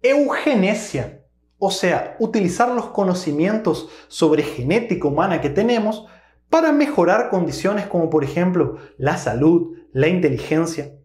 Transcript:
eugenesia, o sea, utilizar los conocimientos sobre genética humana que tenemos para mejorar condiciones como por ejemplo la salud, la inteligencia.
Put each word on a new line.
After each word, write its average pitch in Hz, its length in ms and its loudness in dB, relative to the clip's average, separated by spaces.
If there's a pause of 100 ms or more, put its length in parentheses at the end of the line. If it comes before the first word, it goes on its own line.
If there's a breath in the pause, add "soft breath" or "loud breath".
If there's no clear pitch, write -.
eugenesia, 233 1200 0 (380)
o 190 100 0
sea, - 500 -2
utilizar 226 520 0
los 240 160 -4
conocimientos 180 1000 -2 (180 loud breath)
sobre 151 340 2
genética 151 680 -2
humana 160 340 0
que 143 100 -2
tenemos 214 560 0 (420 soft breath)
para 320 220 4
mejorar 233 580 2
condiciones 185 560 -2
como 165 240 0
por 156 140 0
ejemplo 170 540 0 (200 loud breath)
la 147 200 -2
salud, 156 600 2 (140)
la 139 160 2
inteligencia. 160 960 -2